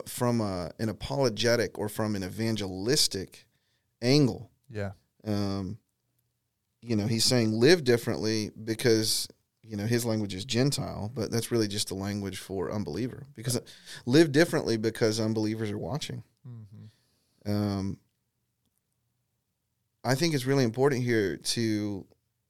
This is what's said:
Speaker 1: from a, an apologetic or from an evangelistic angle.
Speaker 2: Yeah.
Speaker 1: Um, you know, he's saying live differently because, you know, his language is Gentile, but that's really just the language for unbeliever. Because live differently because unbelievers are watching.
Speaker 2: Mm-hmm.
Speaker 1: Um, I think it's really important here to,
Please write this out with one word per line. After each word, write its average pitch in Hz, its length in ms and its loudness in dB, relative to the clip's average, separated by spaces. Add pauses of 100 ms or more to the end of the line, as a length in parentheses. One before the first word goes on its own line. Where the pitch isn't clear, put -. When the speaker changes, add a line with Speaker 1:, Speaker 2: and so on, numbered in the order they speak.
Speaker 1:
from 120 340 0
a, 92 380 -4
an 110 100 -2
apologetic 117 920 0
or 104 120 -2
from 107 260 -2
an 95 80 -4
evangelistic 101 1200 -2 (540)
angle. 120 500 4 (200)
Speaker 2:
Yeah. 98 220 -6 (340)
Speaker 1:
Um, 98 500 -2 (1080)
you 117 120 -2
know, 104 120 0
he's 113 180 0
saying 117 280 4
live 143 320 6
differently 110 640 0 (140)
because, 110 640 2 (340)
you 110 140 -12
know, 101 100 -2
his 120 180 2
language 110 300 -2
is 92 100 -8
Gentile, 127 680 -2
but 117 200 -4
that's 113 180 -2
really 110 180 2
just 101 200 -4
the 90 60 -6
language 98 440 -6
for 92 320 -6
unbeliever. 101 640 -6
Because 120 260 -4 (460)
live 151 260 8
differently 135 440 4
because 110 420 2
unbelievers 110 540 0
are 104 60 -6
watching. 120 440 -6 (260)
Speaker 2:
Mm-hmm. 107 1040 -14
Speaker 1:
Um, 101 480 -2 (2000)
I 123 100 2
think 160 200 2
it's 127 120 -2
really 139 160 4
important 123 400 2
here 110 340 0
to, 104 680 -2 (440)